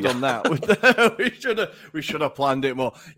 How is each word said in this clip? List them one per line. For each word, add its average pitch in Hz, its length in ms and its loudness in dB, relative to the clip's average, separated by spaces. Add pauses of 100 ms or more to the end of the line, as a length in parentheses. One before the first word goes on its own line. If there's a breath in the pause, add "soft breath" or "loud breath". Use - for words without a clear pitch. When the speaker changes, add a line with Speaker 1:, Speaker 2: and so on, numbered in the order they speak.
Speaker 1:
yeah. 127 80 2
Speaker 2:
done 123 80 -6
that. 127 280 0
With 226 680 2
<laughs> - 0 -
we 247 140 -2
should 226 260 -6
have, 202 180 -4 (160 loud breath)
we 156 100 -8
should 151 200 -6
have 139 140 -2
planned 135 280 0
it 131 140 -2
more. 127 160 -2 (240 loud breath)